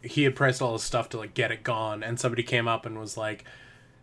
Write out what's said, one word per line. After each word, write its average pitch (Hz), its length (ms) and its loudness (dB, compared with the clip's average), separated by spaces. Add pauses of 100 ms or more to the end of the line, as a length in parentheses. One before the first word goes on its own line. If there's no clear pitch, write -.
he 143 220 2
had 135 120 4
priced 131 260 4
all 120 120 2
his 110 100 -2
stuff 117 260 0
to, 120 80 -6
like, 104 160 -8
get 113 160 2
it 110 140 -6
gone, 110 400 -2
and 117 160 -4
somebody 120 240 0
came 117 240 2
up 113 180 0
and 110 140 -8
was 107 160 -10
like, 107 300 -6 (580)